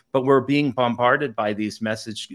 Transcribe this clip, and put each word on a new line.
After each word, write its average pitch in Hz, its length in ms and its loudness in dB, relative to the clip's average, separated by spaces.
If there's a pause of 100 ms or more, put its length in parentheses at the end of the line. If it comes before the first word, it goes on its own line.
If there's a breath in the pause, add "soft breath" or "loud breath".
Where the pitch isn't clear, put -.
(120 loud breath)
But 131 120 0
we're 135 180 6
being 143 300 0
bombarded 123 640 0
by 107 200 -2
these 104 260 -6
message, 110 540 -6